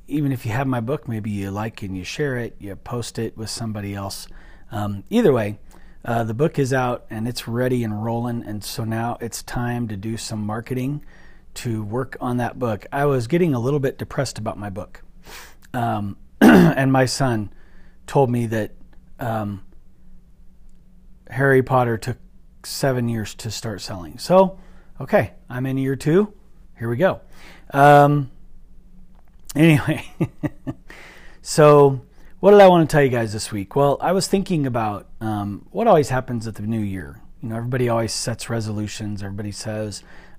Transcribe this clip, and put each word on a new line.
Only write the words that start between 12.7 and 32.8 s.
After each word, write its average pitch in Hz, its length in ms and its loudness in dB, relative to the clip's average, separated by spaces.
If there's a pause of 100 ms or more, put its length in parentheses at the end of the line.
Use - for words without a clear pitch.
I 143 140 0
was 131 200 0
getting 170 260 2
a 127 60 -2
little 139 220 0
bit 131 180 -2
depressed - 400 -6
about 110 180 -6
my 104 140 -10
book. 95 320 -12 (720)
Um, 110 460 -4 (100)
<clears throat> - 120 -8
and 165 520 8
my 131 140 4
son 117 460 -2 (540)
told 139 240 2
me 120 160 0
that, 107 240 -2 (480)
um, 107 440 -6 (1700)
Harry 135 320 4
Potter 123 340 0
took 117 220 -8 (460)
seven 127 440 -2
years 110 280 -4
to - 140 -10
start 104 300 -8
selling. 90 380 -12
So, 190 400 4 (420)
okay, 143 320 0 (160)
I'm 127 160 -6
in 135 140 -4
year 135 180 -2
two. 175 360 2 (460)
Here 117 100 -6
we 120 80 -2
go. 165 260 0 (500)
Um, 143 580 8 (1300)
anyway, 151 480 4 (160)
<laughs> - 1200 -10
so 143 600 6 (380)
what 190 100 6
did 208 100 12
I 196 80 12
wanna 170 180 6